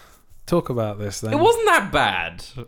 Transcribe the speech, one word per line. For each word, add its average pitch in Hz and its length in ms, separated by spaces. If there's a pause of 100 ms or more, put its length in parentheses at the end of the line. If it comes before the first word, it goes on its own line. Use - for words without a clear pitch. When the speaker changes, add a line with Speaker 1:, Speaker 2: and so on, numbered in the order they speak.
(460)
Speaker 1:
talk 170 240
about 110 300
this 104 200
then? 110 140
Speaker 2:
It 294 60
wasn't 453 260
that 285 260
bad. 95 540 (220)